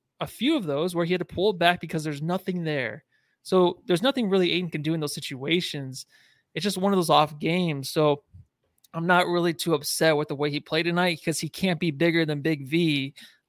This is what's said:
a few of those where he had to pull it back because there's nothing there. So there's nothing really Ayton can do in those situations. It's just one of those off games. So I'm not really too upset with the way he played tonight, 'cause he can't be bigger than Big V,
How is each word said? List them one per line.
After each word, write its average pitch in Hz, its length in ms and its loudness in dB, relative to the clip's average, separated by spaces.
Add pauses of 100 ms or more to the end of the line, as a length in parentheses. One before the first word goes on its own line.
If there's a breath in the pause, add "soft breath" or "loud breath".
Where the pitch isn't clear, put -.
(200)
a 151 80 -6
few 285 280 -2
of 226 100 -4
those 156 300 -2
where 170 100 0
he 175 80 -2
had 180 60 0
to 180 60 -8
pull 202 260 0
it 175 80 -6
back 175 220 2
because 160 220 -4
there's 147 180 -6
nothing 175 420 -4
there. 131 400 -4 (400)
So 180 420 2
there's 175 160 0
nothing 254 280 2
really 185 240 2
Ayton 175 180 -2
can 151 100 -4
do 156 120 0
in 160 80 -2
those 147 120 -4
situations. 139 920 -4 (500 soft breath)
It's 160 80 -4
just 190 140 -2
one 196 160 2
of 190 40 4
those 165 120 2
off 151 300 4
games. 160 500 -2
So 147 340 0 (680)
I'm 165 140 -6
not 180 200 4
really 175 260 2
too 170 200 -2
upset 156 420 2
with 151 140 -2
the 151 60 -6
way 147 140 -2
he 143 120 -4
played 160 220 -2
tonight, 175 400 0
'cause 165 160 -2
he 156 100 -6
can't 180 300 -2
be 170 120 0
bigger 165 340 2
than 147 160 -2
Big 143 240 -2
V, 143 480 0 (360 loud breath)